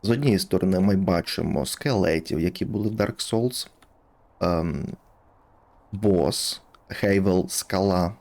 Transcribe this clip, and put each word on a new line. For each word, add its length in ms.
З 80
однієї 300
сторони 400
ми 160
бачимо 680
скелетів, 760
які 260
були 240
в 40
Dark 400
Souls. 340
Ем, 440
бос, 720
Хейвел 600
Скала. 720